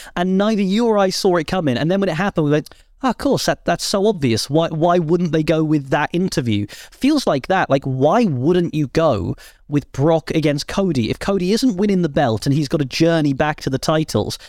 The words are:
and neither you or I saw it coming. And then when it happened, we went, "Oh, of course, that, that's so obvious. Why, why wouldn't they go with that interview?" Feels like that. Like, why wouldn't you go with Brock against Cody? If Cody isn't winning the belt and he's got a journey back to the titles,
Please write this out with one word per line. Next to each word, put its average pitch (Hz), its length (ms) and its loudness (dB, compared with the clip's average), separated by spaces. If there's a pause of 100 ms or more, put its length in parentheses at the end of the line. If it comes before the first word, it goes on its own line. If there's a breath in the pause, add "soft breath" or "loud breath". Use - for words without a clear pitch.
(160 loud breath)
and 185 200 0
neither 202 240 2
you 202 260 0
or 214 120 2
I 190 120 2
saw 180 260 2
it 156 100 -2
coming. 151 320 0
And 156 120 0
then 196 100 0
when 196 80 0
it 156 80 -4
happened, 185 280 0
we 147 60 2
went, 147 240 0 (280 soft breath)
"Oh, 262 80 2
of - 80 -4
course, 254 280 0
that, 156 180 -2
that's 170 200 -2
so 196 220 0
obvious. 135 440 0
Why, 160 180 2
why 170 300 2
wouldn't 170 320 0
they 160 140 0
go 160 180 2
with 147 280 0
that 151 220 0
interview?" 120 540 -2 (240 loud breath)
Feels 277 380 0
like 147 180 -2
that. 180 240 0
Like, 135 140 0
why 147 400 2
wouldn't 165 500 0
you 151 140 -2
go 120 480 0 (320 loud breath)
with 147 240 -2
Brock 160 400 0
against 147 340 0
Cody? 156 440 0
If 131 100 -6
Cody 190 320 -2
isn't 226 240 0
winning 196 260 0
the 165 60 0
belt 139 360 0
and 143 80 2
he's 143 160 0
got 151 140 -2
a 135 40 -2
journey 160 480 2
back 151 260 -4
to 151 100 -6
the 131 80 -2
titles, - 580 -2 (120)